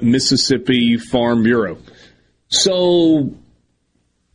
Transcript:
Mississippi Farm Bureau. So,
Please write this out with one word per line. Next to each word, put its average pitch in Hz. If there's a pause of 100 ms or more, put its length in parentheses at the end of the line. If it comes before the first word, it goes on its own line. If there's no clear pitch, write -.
Mississippi 123
Farm 120
Bureau. 110 (680)
So, 175 (1000)